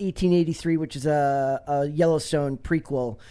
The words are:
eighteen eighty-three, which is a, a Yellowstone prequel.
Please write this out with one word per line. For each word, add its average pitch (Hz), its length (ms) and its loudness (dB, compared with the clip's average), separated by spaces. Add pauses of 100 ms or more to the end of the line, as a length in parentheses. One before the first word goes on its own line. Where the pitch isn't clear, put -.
eighteen 185 340 0
eighty-three, 165 420 0
which 156 200 -4
is 139 100 -4
a, 139 600 2
a 143 200 0
Yellowstone 151 720 0
prequel. 131 580 -2 (140)